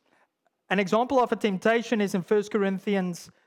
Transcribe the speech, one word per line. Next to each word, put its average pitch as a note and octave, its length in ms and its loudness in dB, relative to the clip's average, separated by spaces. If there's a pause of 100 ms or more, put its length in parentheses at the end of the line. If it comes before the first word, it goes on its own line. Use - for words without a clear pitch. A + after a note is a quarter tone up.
(720)
An F#3+ 80 2
example A3 400 2
of A#3 140 2
a A3 40 0
temptation A3 640 0
is G3 140 -2
in F3+ 80 -2
First G#3 300 0
Corinthians G3 760 -2 (160)